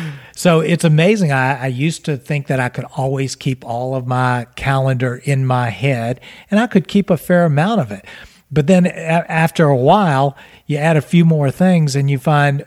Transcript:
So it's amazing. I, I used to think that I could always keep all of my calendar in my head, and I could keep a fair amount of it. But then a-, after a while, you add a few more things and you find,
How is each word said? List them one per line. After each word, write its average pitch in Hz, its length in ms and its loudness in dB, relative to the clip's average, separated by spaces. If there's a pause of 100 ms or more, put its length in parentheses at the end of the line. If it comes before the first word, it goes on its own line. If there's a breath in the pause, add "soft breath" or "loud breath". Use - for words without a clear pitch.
(340 loud breath)
So 165 260 2
it's 160 240 -2
amazing. 165 480 2
I, 131 320 -2
I - 20 -4
used 135 400 -4
to 151 100 -4
think 143 300 -6
that 135 140 -2
I 123 80 -2
could - 160 -8 (120)
always 135 380 -4
keep 131 300 -8
all 123 300 -6
of 127 120 -6
my 123 400 -2 (100)
calendar 131 680 -2
in 135 220 -2
my 123 240 -2
head, 117 500 -4 (300 loud breath)
and 202 100 2
I 240 60 0
could 196 200 0
keep 202 240 -2
a 180 60 4
fair 175 280 0
amount 170 360 0
of 113 100 -6
it. 98 140 -12 (460 loud breath)
But 143 180 0
then 180 180 6
a-, 170 40 0 (380)
after 160 400 0
a 143 80 4
while, 143 600 2 (300 loud breath)
you 147 120 -4
add 156 180 2
a 147 60 2
few 170 220 4
more 151 260 2
things 170 460 2
and 139 140 0
you 139 80 0
find, 143 480 0